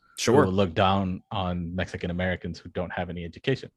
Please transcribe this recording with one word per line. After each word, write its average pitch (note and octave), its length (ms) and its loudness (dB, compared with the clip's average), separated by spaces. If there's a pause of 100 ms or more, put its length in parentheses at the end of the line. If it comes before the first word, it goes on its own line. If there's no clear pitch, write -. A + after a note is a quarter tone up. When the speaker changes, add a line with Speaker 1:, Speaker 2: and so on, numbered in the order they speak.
(180)
Speaker 1:
Sure. A#2 280 6
Speaker 2:
who F#2 60 0
look F#2+ 220 2
down F#2+ 480 2 (100)
on F2+ 440 -4
Mexican F#2 340 -4
Americans F2+ 480 -2
who - 120 -16
don't F2 220 -6
have F2 180 -4
any F2 160 -8
education. - 520 -4